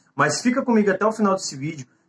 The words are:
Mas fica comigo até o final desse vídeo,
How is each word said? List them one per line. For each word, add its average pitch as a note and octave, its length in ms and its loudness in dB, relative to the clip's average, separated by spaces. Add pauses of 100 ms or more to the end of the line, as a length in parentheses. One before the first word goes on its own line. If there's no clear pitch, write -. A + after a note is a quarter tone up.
(140)
Mas C#3+ 280 0
fica B3 180 2
comigo G#3+ 300 2
até F#3+ 160 0
o A3 60 2
final G#3 240 2
desse F#3+ 200 -8
vídeo, C#3 300 -8 (220)